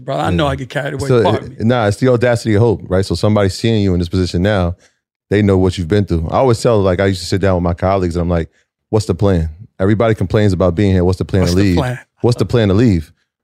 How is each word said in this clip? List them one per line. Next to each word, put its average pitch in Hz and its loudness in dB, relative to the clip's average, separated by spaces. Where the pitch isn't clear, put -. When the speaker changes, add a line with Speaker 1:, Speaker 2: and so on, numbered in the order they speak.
Speaker 1:
brother. 139 -6
I 160 -2
know 165 0
Speaker 2:
Yeah. 139 -2
Speaker 1:
I 135 -4
get 131 -12
carried 139 -8
away. 139 -8
Speaker 2:
So, 123 4
Speaker 1:
Pardon - -2
me. - -18
Speaker 2:
nah, 113 2
it's 104 0
the 127 2
audacity 117 0
of 98 2
hope, 117 0
right? 92 0
So - -4
somebody 104 0
seeing 113 -2
you 95 2
in 87 0
this 85 -4
position 90 -2
now, 92 0
they 104 2
know 101 2
what 92 0
you've 85 -4
been 104 0
through. 82 -2
I 90 -2
always 123 2
tell, 117 2
like, 92 0
I 98 2
used 92 -2
to 87 -12
sit 95 -2
down 95 2
with 87 -2
my 87 0
colleagues 92 -2
and 87 -2
I'm 85 -2
like, 82 -2
"What's 107 0
the 92 0
plan? 87 0
Everybody 110 2
complains 104 0
about 87 0
being 101 0
here. 92 2
What's 90 0
the - -4
plan 95 0
Speaker 1:
What's 87 0
Speaker 2:
to 90 2
Speaker 1:
the 98 2
Speaker 2:
leave? 90 2
Speaker 1:
plan? 127 -2
Speaker 2:
What's 120 0
the 117 -2
plan 110 0
to 92 2
leave?" 101 2